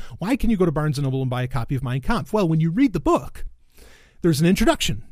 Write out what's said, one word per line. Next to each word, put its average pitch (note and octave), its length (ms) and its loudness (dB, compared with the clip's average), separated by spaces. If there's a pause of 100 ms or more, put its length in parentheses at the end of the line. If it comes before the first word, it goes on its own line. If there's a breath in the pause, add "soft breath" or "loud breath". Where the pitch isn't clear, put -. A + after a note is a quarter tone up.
(180 loud breath)
why A#3 180 -2
can A3 120 2
you A3+ 80 4
go F3+ 80 2
to E3+ 80 4
Barnes D3+ 240 0
and C#3+ 80 -2
Noble C3+ 160 -2
and C3 100 -2
buy B2+ 120 -4
a B2 60 -4
copy B2 260 -4
of C3 100 -4
Mein B2+ 160 -4
Kampf? G#3+ 320 -2
Well, G#3 160 2
when D#3+ 120 2
you E3 100 2
read A3+ 240 2
the D#3 60 -4
book, - 440 0 (800 soft breath)
there's D#3+ 180 2
an E3 60 4
introduction, F#3+ 640 2